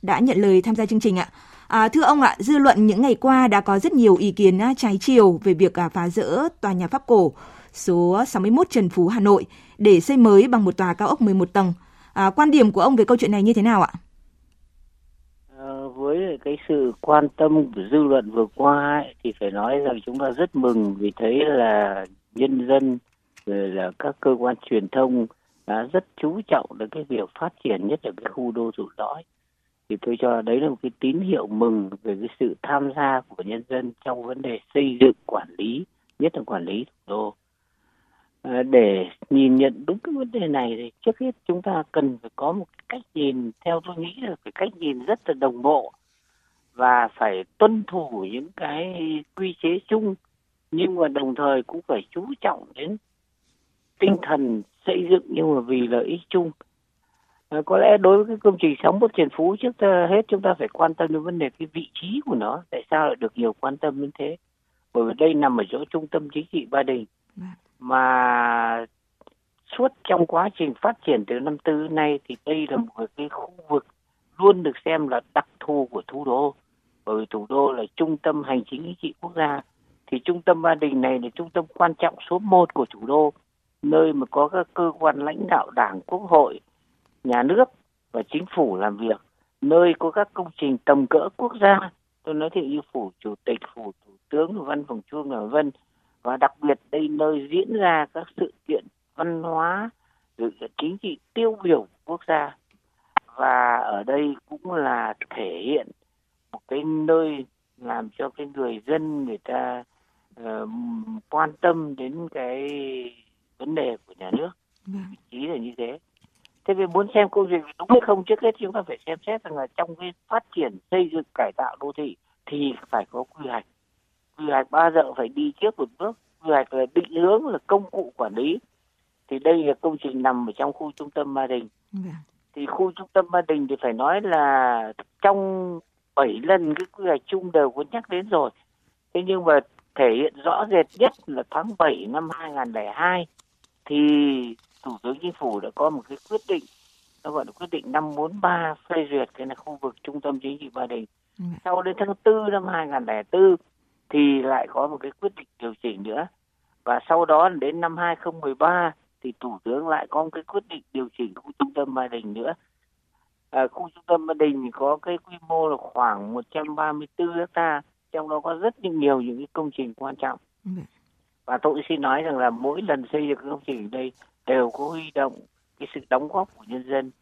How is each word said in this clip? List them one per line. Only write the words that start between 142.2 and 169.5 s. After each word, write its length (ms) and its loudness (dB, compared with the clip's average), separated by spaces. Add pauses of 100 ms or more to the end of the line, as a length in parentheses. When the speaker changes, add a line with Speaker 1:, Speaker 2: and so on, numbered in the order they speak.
Speaker 2:
hai 200 -12
nghìn 200 -6
lẻ 220 -8
hai 320 -2 (580)
thì 720 0 (260)
Thủ 100 -12 (100)
tướng 200 -6
Chính 160 -6
phủ 220 -6
đã 140 -10
có 160 0
một 180 -6
cái 100 -14 (120)
quyết 180 -4
định, 160 -4 (600)
nó 60 -10
gọi 160 -6
là 60 -20
quyết 180 -16
định 220 -10
năm 240 -4
bốn 240 -6
ba 340 -2 (140)
phê 220 -4
duyệt 240 -2
cái 120 -12
là 80 -12
khu 260 -16
vực 220 -10
trung 180 -12
tâm 200 -6
chính 180 -12
trị 160 -18
Ba 120 -6
Đình. 180 -10 (340)
Speaker 1:
Vâng. 140 -10 (120)
Speaker 2:
Sau 180 -2
đến 160 -6
tháng 240 -4
tư 280 4
năm 160 -2
hai 220 -6
nghìn 180 -4
lẻ 160 -6
tư 340 4 (540)
thì 320 4
lại 280 -2
có 160 -2
một 100 -10
cái 140 -12 (100)
quyết 160 -4
định 100 -20 (120)
điều 240 -10
chỉnh 200 -8
nữa. 240 -8 (580)
Và 240 0
sau 160 4
đó 240 6
đến 320 -4
năm 160 -4
hai 200 -2
không 240 -12
mười 140 -6
ba 400 0 (280)
thì 180 -12
Thủ 240 -10
tướng 240 -4
lại 220 -2
có 140 -2
một 80 -8
cái 100 -12
quyết 260 -8
định 140 -14 (100)
điều 160 -8 (100)
chỉnh 160 -8
khu 240 -20
trung 160 -4
tâm 200 -4
Ba 140 -4
Đình 240 -12
nữa. 200 -8 (1000)
À, 160 0
khu 280 -12
trung 120 -20
tâm 200 0
Ba 80 -4
Đình 300 0
thì 60 -10
có 320 -2
cái 160 -8
quy 180 -20 (120)
mô 200 0
là 80 -2
khoảng 560 -4
một 180 -10
trăm 260 -8
ba 160 -4
mươi 240 -10
tư 200 -4
hecta, 460 -4 (300)
trong 160 -8
đó 120 -4
có 140 -8
rất 300 -4
nhiều 360 2
những 180 -8
cái 140 -12